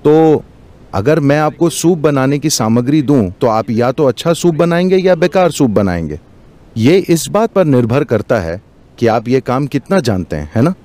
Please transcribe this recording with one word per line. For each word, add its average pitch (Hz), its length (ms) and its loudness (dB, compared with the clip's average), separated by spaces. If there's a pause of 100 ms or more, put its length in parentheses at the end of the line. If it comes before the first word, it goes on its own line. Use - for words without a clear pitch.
तो 156 400 4 (500)
अगर 139 260 0
मैं 143 200 2
आपको 156 300 -2
सूप 170 280 0
बनाने 143 420 0
की 151 100 -4
सामग्री 123 520 0
दूं, 123 280 2
तो 120 180 -2
आप 110 220 0
या 117 220 0
तो 151 140 -2
अच्छा 147 280 -2
सूप 165 220 0
बनाएंगे 175 420 0
या 185 180 2
बेकार 180 360 0
सूप 131 180 0
बनाएंगे। 87 500 -2 (580)
ये 139 200 2
इस 170 300 -2
बात 208 240 -2
पर 190 140 0
निर्भर 127 380 2
करता 110 360 -2
है 85 220 -8 (360)
कि 113 100 0
आप 110 200 0
ये 131 140 0
काम 131 260 -4
कितना 180 320 -2
जानते 92 360 -4
हैं, 76 200 -10
है 113 60 2
ना? 170 120 2 (120)